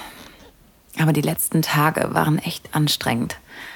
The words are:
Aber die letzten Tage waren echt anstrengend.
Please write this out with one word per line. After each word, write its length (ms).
Aber 120
die 100
letzten 420
Tage 500
waren 240
echt 380
anstrengend. 640